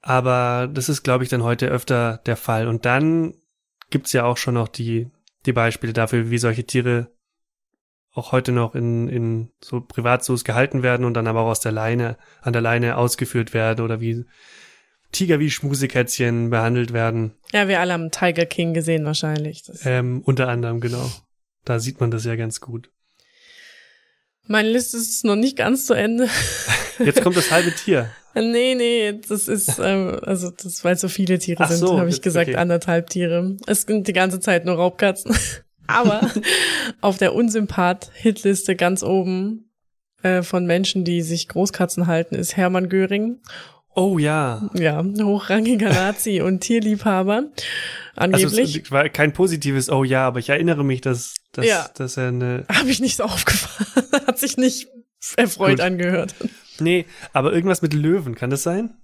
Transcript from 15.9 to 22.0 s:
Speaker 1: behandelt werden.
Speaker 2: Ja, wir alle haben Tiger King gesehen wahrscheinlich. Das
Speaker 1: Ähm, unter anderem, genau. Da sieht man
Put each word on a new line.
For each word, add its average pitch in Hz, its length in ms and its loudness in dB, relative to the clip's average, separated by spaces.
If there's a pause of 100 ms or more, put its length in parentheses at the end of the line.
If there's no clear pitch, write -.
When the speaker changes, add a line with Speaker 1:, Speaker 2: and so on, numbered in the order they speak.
Speaker 1:
behandelt 117 440 0
werden. 113 400 -2 (180)
Speaker 2:
Ja, 208 160 2
wir 190 120 2
alle 180 140 0
haben 165 180 -4
Tiger 170 340 0
King 170 280 -2
gesehen 160 320 0
wahrscheinlich. 151 580 -4
Das - 220 -14
Speaker 1:
Ähm, 127 380 0
unter 131 240 2
anderem, 117 320 -2
genau. 120 300 -4 (560)
Da 120 140 0
sieht 127 200 -6
man 120 120 2